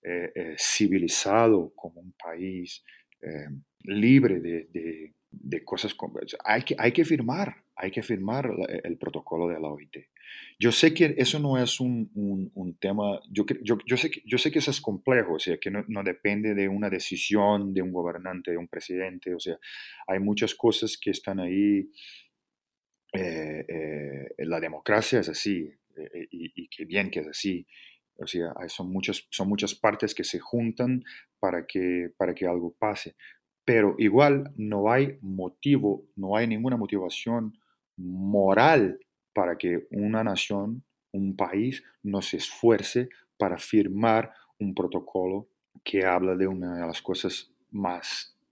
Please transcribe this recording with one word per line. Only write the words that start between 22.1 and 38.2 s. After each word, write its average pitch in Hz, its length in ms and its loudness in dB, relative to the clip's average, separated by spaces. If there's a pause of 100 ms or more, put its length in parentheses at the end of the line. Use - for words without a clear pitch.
eh, 80 540 -6
eh, 73 600 -8 (120)
la 80 200 -2
democracia 104 640 2
es - 80 -4
así, 82 420 -4 (240)
eh, 78 180 -14
eh, 85 160 -10
y, 85 340 -12
y - 40 -16
qué - 180 -14
bien 95 240 -2
que 82 120 -6
es 76 60 -8
así, 90 380 -4 (540)
o - 80 -10
sea, 85 300 -4
hay, 90 100 -10
son 90 240 -8
muchas, 95 380 -4
son 98 180 -2
muchas 101 280 0
partes 107 380 0
que - 120 -6
se - 140 -4
juntan 123 640 -2 (360)
para 87 260 -2
que, 90 520 -2
para 90 180 0
que 92 120 -2
algo 87 300 -2
pase. 104 380 -4 (480)
Pero 110 340 6
igual 139 600 6
no 107 340 0
hay 139 300 2
motivo, 98 840 0 (100)
no 98 200 -2
hay 117 120 2
ninguna 117 300 0
motivación 107 800 -2 (380)
moral 98 1040 4 (340)